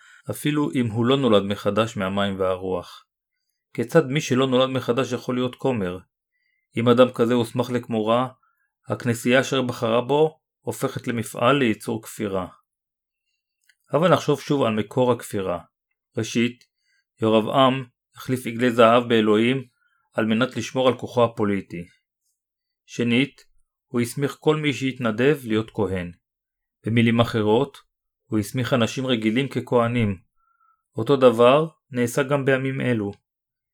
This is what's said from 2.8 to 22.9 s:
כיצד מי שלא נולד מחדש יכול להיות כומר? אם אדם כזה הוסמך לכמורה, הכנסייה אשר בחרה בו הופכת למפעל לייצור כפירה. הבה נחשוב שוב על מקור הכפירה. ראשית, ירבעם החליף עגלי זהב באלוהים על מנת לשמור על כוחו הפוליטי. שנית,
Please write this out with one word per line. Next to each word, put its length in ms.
כיצד 320
מי 160
שלא 260
נולד 220
מחדש 420
יכול 240
להיות 200
כומר? 420
אם 120
אדם 240
כזה 200
הוסמך 360
לכמורה, 580
הכנסייה 540
אשר 200
בחרה 400
בו 380
הופכת 460
למפעל 500
לייצור 460
כפירה. 440
הבה 200
נחשוב 320
שוב 220
על 100
מקור 380
הכפירה. 480
ראשית, 460
ירבעם 640
החליף 320
עגלי 240
זהב 380
באלוהים 540
על 120
מנת 320
לשמור 300
על 100
כוחו 260
הפוליטי. 640
שנית, 600